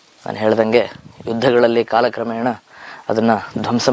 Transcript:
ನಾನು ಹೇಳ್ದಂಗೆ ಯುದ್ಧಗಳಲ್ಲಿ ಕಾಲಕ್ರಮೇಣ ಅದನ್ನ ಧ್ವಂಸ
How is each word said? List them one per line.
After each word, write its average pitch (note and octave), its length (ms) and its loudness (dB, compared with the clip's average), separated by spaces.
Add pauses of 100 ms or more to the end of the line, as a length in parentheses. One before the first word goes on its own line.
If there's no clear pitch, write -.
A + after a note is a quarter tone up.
(240)
ನಾನು G#2 200 -8
ಹೇಳ್ದಂಗೆ A2 400 4 (440)
ಯುದ್ಧಗಳಲ್ಲಿ A#2 560 2 (100)
ಕಾಲಕ್ರಮೇಣ A#2 540 -2 (640)
ಅದನ್ನ A2 220 2 (320)
ಧ್ವಂಸ A#2+ 260 -2